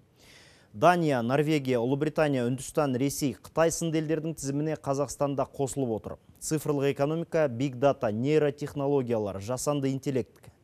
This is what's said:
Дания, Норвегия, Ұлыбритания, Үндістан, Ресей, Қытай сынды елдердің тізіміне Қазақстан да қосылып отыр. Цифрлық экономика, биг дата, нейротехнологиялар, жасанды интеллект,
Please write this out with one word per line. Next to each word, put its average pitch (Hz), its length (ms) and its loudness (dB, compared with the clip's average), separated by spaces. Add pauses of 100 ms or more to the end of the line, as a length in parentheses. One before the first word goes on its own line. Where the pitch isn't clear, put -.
(720)
Дания, 151 520 4
Норвегия, 139 560 2
Ұлыбритания, 143 680 0
Үндістан, 131 520 -2
Ресей, 139 360 0
Қытай 160 360 0
сынды 160 300 -2
елдердің 156 340 -2
тізіміне 147 400 -2
Қазақстан 143 600 -2
да 131 120 0
қосылып 131 480 -2
отыр. - 220 -8 (220)
Цифрлық 143 520 0
экономика, 156 560 0
биг 127 320 -4
дата, 135 320 2
нейротехнологиялар, 135 1300 0
жасанды 135 540 -2
интеллект, 131 580 -4 (120)